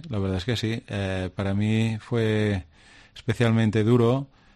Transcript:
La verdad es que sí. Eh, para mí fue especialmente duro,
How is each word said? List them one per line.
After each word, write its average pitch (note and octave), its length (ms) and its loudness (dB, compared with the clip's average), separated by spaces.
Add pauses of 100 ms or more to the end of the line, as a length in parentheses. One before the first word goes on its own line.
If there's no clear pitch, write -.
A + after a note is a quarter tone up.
(100)
La G#2+ 80 -4
verdad F#2+ 200 -2
es F2 60 -6
que A#2 120 -2
sí. A2+ 320 -4
Eh, F#2+ 460 -4
para G2 200 -2
mí A2 460 0
fue G#2+ 640 0 (480)
especialmente A2+ 680 2
duro, B2 440 4 (280)